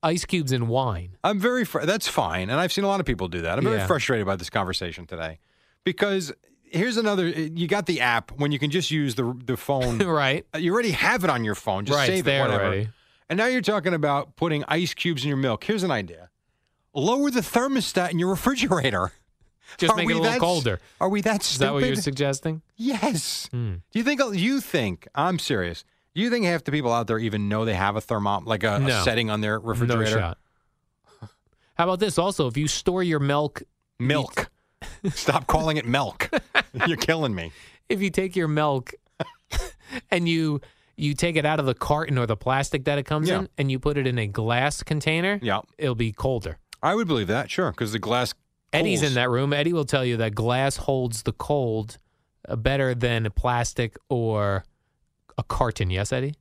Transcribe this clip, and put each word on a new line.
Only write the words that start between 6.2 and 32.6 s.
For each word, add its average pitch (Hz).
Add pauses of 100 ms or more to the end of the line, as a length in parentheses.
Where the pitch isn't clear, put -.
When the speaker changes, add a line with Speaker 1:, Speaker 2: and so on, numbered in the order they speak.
Speaker 2:
here's 214
another, 208
you 160
got 190
the 160
app 120
when 147
you 139
can 147
just 170
use 143
the, 123
the 120
phone. 127
Speaker 1:
<laughs> 202
Right. 147 (120)
Speaker 2:
You 170
already 226
have 190
it 170
on 120
your 104
phone. 98
Just 143
Speaker 1:
Right, 139
Speaker 2:
save 190
Speaker 1:
it's 160
there 139
Speaker 2:
it, -
whatever. 117
Speaker 1:
already. 98 (400)
Speaker 2:
And 170
now 220
you're 254
talking 185
about 147
putting 156
ice 165
cubes 156
in 143
your 139
milk. 131
Here's 208
an 180
idea. 90 (640)
Lower 240
the 247
thermostat 233
in 170
your 180
refrigerator. 170 (680)
Speaker 1:
Just 180
Speaker 2:
Are -
Speaker 1:
make 170
Speaker 2:
we -
Speaker 1:
it 165
a -
little 165
Speaker 2:
that 240
s-, 254
Speaker 1:
colder. 160 (220)
Speaker 2:
are 190
we 202
that 208
Speaker 1:
Is -
that 139
what 143
you're 131
Speaker 2:
stupid? 165
Speaker 1:
suggesting? 139 (160)
Speaker 2:
Yes. 233
Speaker 1:
Hmm. 117 (180)
Speaker 2:
Do -
you 240
think, 277 (140)
you 240
think, 110
I'm 160
serious, 90 (300)
do 175
you 240
think 233
half 175
the 139
people 135
out 117
there 110
even 107
know 110
they 113
have 98
a 110
thermom-, 101
like 110
a, 107
a 101
Speaker 1:
No. 127
Speaker 2:
setting 113
on 107
their 107
Speaker 1:
No 101
Speaker 2:
refrigerator? 113
Speaker 1:
shot. 90 (1400)
How 170
about 185
this? 190
Also, 175
if 117
you 151